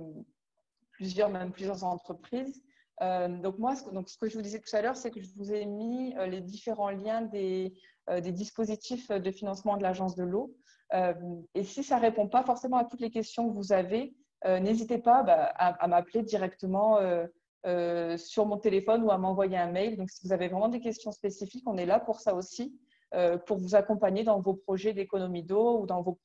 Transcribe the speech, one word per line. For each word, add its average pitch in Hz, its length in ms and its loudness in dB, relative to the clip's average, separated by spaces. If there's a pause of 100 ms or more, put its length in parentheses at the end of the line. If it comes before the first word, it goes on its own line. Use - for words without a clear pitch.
(920)
plusieurs, 190 380 0
même 185 220 -4
plusieurs 190 320 -6
entreprises. 185 800 -6 (380)
Euh, 180 260 0
donc 180 300 -4
moi, 247 180 0
ce 262 80 -8
que, 214 60 -14
donc 190 200 -8
ce - 80 -20
que 220 120 -4
je 220 60 -8
vous 220 80 -6
disais 208 160 -8
tout - 160 -4
à 214 60 2
l'heure, 240 140 0
c'est 247 160 -8
que 208 100 -12
je 185 140 -16
vous 202 160 -8
ai 208 140 -2
mis, 233 520 -6
euh, 190 100 -2
les 190 140 -6
différents 202 500 -4
liens 220 320 -4
des, 185 500 -2 (360)
euh, 180 120 0
des 180 100 -4
dispositifs 214 800 -6
de 190 220 -2
financement 196 440 -2
de 196 80 -2
l'Agence 185 320 0
de 180 80 -4
l'eau. 196 320 -2 (380)
Euh, 180 200 2 (420)
et 196 80 0
si 269 200 -6
ça 269 140 2
répond 220 300 4
pas 247 160 4
forcément 254 340 0
à 240 80 4
toutes 247 160 -10
les 226 80 -2
questions 233 400 -2
que 202 60 -4
vous 202 180 -2
avez, 190 420 2 (300)
euh, 185 140 4
n'hésitez 226 400 2
pas, 240 240 6
bah, 160 320 6
à, 180 140 4 (140)
à 170 40 4
m'appeler 175 340 2
directement, 202 800 2
euh, 175 260 2 (400)
euh, 170 520 0
sur 208 280 0
mon 208 120 0
téléphone 208 460 2
ou 214 60 4
à 190 80 4
m'envoyer 190 400 2
un 175 140 0
mail. 202 260 -2
Donc, 190 140 -6
si - 120 -18
vous 185 80 -4
avez 180 160 2
vraiment 196 220 0
des 240 120 -4
questions 226 300 -6
spécifiques, 202 540 -8
on 214 120 -2
est 175 100 -2
là 202 120 6
pour 226 200 -4
ça 196 160 0
aussi, 233 420 -8 (380)
euh, 175 240 2
pour 196 180 -2
vous 185 160 -2
accompagner 202 500 4
dans 214 160 4
vos 190 140 2
projets 196 400 0
d'économie 185 480 -2
d'eau 220 380 2
ou 196 80 -4
dans 180 160 -2
vos 175 220 -2